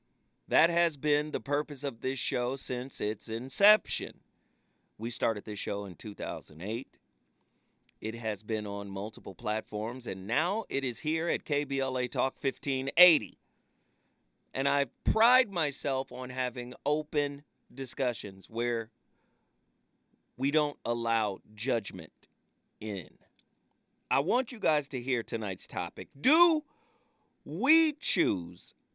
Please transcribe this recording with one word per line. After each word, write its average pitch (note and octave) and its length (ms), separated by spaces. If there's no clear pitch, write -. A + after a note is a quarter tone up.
That C#3 200
has E3+ 300
been D3+ 320
the C#3 100
purpose C#3+ 420
of A#2+ 200
this C3 160
show B2+ 380
since C3 440
its G#2 300
inception. C3+ 880
We A2+ 100
started A2+ 380
this G#2 120
show G2+ 280
in F2+ 80
two G#2 200
thousand E2 460
eight. A2 380
It A2 140
has A2 300
been G#2+ 200
on G2+ 240
multiple G2 460
platforms, A2 720
and F#2+ 180
now E3 440
it C3+ 160
is B2 160
here D#3+ 280
at D3 160
K D3 200
B C3+ 160
L C3 180
A B2+ 80
Talk C3 320
fifteen C3+ 580
eighty. D#3 420
And C#3 140
I C#3+ 180
pride A#3 480
myself C#3 640
on B2+ 180
having B2 440
open D3 560
discussions A#2+ 760
where A2+ 420
we C3+ 160
don't D3 320
allow A2+ 560
judgment A2 720
in. G2 280
I C3 120
want A#3 320
you A3 80
guys D#3 300
to B2+ 100
hear A#2+ 240
tonight's G#2 420
topic. F#2 400
Do D#4+ 420
we C#4+ 500
choose F#2 840